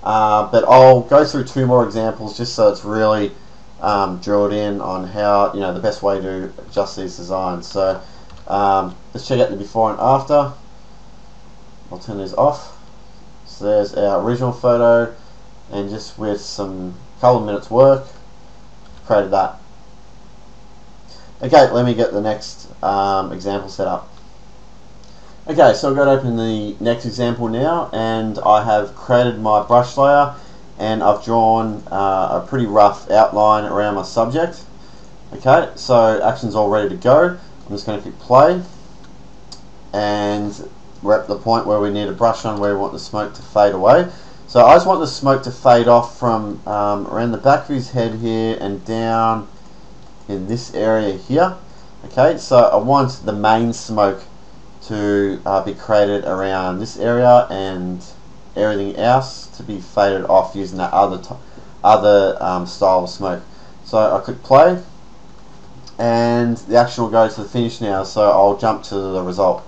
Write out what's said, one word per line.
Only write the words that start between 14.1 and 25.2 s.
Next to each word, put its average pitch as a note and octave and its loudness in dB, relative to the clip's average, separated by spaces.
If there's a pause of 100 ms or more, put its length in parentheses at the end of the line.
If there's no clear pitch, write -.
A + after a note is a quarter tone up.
original B2 -2
photo, A#2 2 (560)
and G2 -8
just G#2+ -14
with G#2 -6
some F#2 -10 (260)
couple B2 4
of G#2+ -6
minutes G2+ -8
work, C3 4 (1040)
created G2+ 0
that. F#2+ -2 (1800)
Okay, C3+ 6
let A#2+ 2
me A#2+ 2
get A2 0
the G2+ -2
next, - -8 (160)
um, G2 0
example G2 -8
set F#2+ -6
up. F#2 -6 (1400)